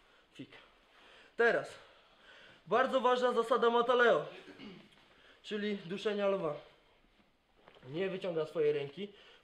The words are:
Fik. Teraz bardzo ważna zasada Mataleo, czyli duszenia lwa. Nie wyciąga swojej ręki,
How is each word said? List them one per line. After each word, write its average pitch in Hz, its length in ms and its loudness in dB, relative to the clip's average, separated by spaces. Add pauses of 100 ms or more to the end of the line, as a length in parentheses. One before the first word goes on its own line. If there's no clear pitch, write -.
(340)
Fik. - 160 -18 (840)
Teraz 196 380 2 (920)
bardzo 247 340 2
ważna 247 320 2
zasada 226 380 2
Mataleo, 240 540 4 (1160)
czyli 208 340 -6
duszenia 196 520 -4
lwa. 170 260 -2 (1300)
Nie 175 200 -4
wyciąga 175 380 -4
swojej 151 260 2
ręki, 147 360 -6 (360)